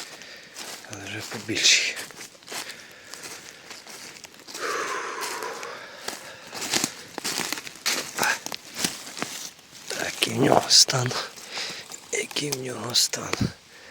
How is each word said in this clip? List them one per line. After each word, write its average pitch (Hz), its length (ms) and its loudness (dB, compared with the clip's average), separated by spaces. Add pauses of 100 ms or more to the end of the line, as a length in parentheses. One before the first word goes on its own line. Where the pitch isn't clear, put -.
(920)
Але 101 120 -8
вже 104 160 -6
побільший. - 760 4 (4000)
Так, - 400 0
і - 20 0
в 113 60 0
нього - 340 8
стан. 123 420 8 (1000)
Який - 380 0
в 131 120 -2
нього 120 320 -4
стан. - 400 4 (560)